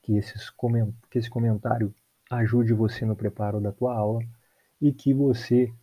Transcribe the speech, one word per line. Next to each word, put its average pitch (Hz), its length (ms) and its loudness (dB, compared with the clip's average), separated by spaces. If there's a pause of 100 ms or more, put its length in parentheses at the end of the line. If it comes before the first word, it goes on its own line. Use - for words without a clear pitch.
que 107 140 0
esses - 340 -6
comen-, 117 420 -2 (180)
que 123 80 -2
esse 117 120 -4
comentário 113 640 -2 (340)
ajude 117 440 2
você 110 320 0
no 110 100 0
preparo 104 460 -4
da 101 100 -2
tua 123 240 -2
aula 110 260 0 (600)
e 147 120 4
que 135 220 2
você 123 580 2 (100)